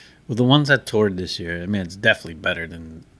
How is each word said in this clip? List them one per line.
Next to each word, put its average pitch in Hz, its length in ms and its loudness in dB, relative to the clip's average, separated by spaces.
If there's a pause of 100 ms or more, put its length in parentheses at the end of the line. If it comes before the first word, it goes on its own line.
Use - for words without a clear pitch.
(280)
Well, 117 80 -4
the 120 80 2
ones 139 260 4
I 139 80 6
toured 107 400 2
this 90 220 -6
year, 87 240 -6
I - 20 -8
mean, 101 160 0
it's 87 140 -8
definitely 104 400 0
better 82 320 -4
than 80 380 -14 (140)